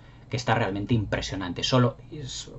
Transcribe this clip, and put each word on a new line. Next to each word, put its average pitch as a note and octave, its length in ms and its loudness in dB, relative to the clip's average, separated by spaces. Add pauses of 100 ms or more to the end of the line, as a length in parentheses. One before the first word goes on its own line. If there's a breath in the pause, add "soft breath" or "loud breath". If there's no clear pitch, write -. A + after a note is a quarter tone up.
(280 loud breath)
que - 80 -4
está - 180 2
realmente G#2 400 0
impresionante. F#2+ 680 -2
Solo B2 340 4 (140)
es - 480 -10